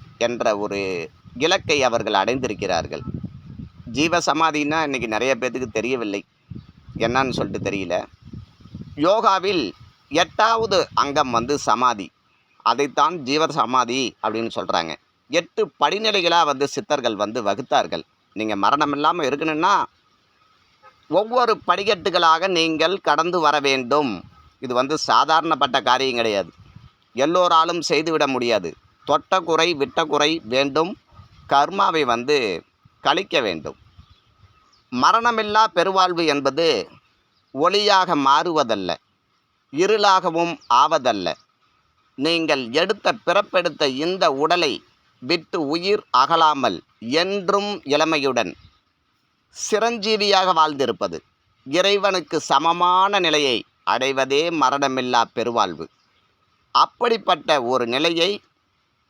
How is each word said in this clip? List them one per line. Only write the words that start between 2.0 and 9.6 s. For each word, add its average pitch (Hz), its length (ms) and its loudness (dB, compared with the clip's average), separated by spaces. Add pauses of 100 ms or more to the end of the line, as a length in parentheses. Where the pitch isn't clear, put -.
அடைந்திருக்கிறார்கள். 98 840 -4 (880)
ஜீவசமாதின்னா 156 880 0
இன்னைக்கு 131 260 -4
நிறைய 117 260 -2
பேத்துக்கு 123 360 -6
தெரியவில்லை, 110 520 -4 (760)
என்னன்னு 120 400 -2
சொல்லிட்டு 101 300 -6
தெரியல. 92 280 -4 (1000)
யோகாவில் 190 680 0 (480)